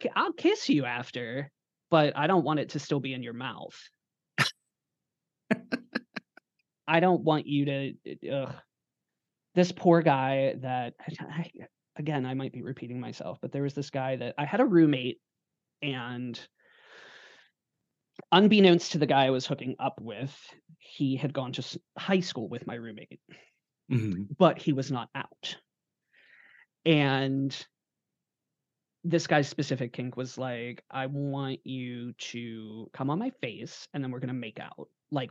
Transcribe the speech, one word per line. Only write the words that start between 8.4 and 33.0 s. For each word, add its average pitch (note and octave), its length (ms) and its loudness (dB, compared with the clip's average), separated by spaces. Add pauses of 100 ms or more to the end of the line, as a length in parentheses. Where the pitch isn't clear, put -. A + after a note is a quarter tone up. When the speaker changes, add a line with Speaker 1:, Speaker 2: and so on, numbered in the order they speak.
Speaker 1:
This F3+ 160 6
poor E3+ 320 6
guy C3+ 580 4
that, B2+ 380 -4
I, - 220 -10
I, D#3 300 -8 (440)
again, D3 300 -2
I C3 100 -4
might C3+ 180 -6
be B2 80 -10
repeating B2+ 380 -8
myself, A#2+ 420 -10
but A#2+ 100 -8
there C#3+ 120 -2
was C#3+ 100 -4
this C#3+ 160 -6
guy C3 280 -4
that, A#2+ 200 -6
I D3 80 -2
had G3 140 -2
a B3+ 60 6
roommate, D3 540 6 (640)
and B2 580 -6 (1900)
unbeknownst F#3+ 640 8
to - 60 0
the D3 80 4
guy C#3 180 6
I C3 60 4
was B2+ 160 0
hooking C3 320 -4
up - 200 -4
with, A2+ 360 -10 (420)
he - 380 -4
had C3 180 -4
gone C3 200 -6
to C3+ 80 -8
s-, - 160 -10 (200)
high G3 220 2
school C3 300 -6
with - 180 -8
my A2+ 80 -8
roommate, A2+ 440 -14 (720)
Speaker 2:
Mm-hmm. G#2+ 320 0 (160)
Speaker 1:
but E3+ 200 6
he D#3 140 0
was C3+ 180 -2
not A#2+ 220 -6
out. - 440 -10 (1300)
And C3+ 680 2 (1500)
this E3 240 0
guy's D3 200 4
specific C3 460 -4
kink B2 240 -8
was B2+ 220 -8
like, A#2+ 500 -8
"I C3 160 -6
want C#3 600 -4
you B2 480 -8
to A2+ 800 -12
come C3+ 180 -4